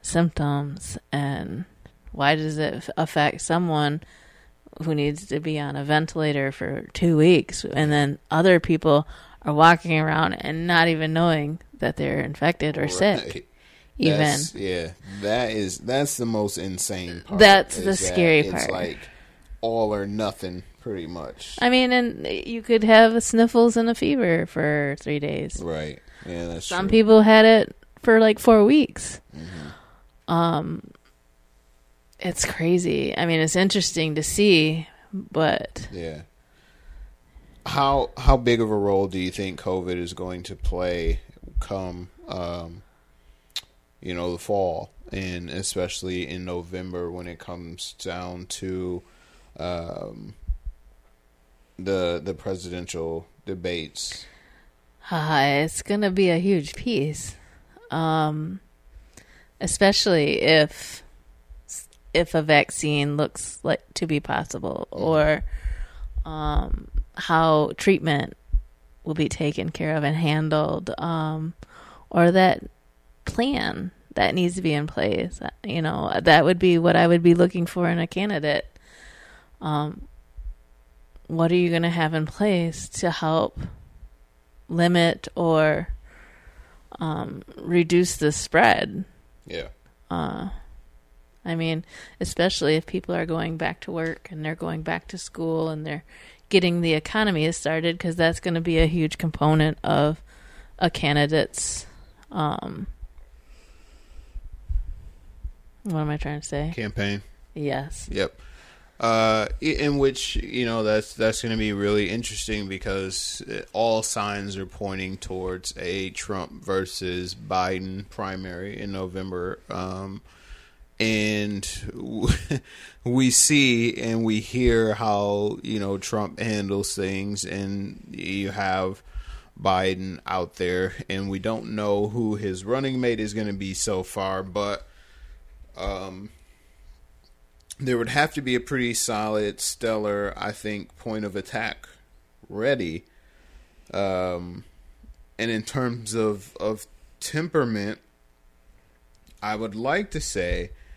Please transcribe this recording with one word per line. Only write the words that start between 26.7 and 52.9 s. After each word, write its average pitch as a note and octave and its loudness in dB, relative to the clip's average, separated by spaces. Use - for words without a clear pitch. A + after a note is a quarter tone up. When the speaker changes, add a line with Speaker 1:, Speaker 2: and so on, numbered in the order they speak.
Speaker 2:
true. G#3+ 6
Speaker 1:
people A3 10
had A3 10
it A3+ 8
for, A3+ 8
like, A3 6
four A3 8
weeks. - 2
Speaker 2:
Mm-hmm. - -14
Speaker 1:
Um, E3 0
it's - -4
crazy. E3 0
I - 0
mean, E3 2
it's D#3+ 2
interesting F3+ 2
to D#3 -2
see, D#3+ 4
but - -2
Speaker 2:
Yeah. D#2+ -8
How, C#3 0
how C3+ 6
big A#2+ 4
of A2 2
a G#2+ 0
role G2+ 2
do F#2 -6
you F#2 -2
think F#2+ -8
covid F2+ -4
is F2 -6
going F2+ -10
to F#2 -14
play F2 -2
come, F#2 -8
um, F2 -10
you F2+ -8
know, F2 -4
the F2 -6
fall, F2+ -2
and F2+ -8
especially F2+ -6
in F2+ -10
November F2+ -8
when F2 -10
it E2+ -14
comes F2 -14
down F2+ -10
to, F#2 -6
um, A1+ -10
the, F2+ 0
the F#2 -6
presidential F2 -8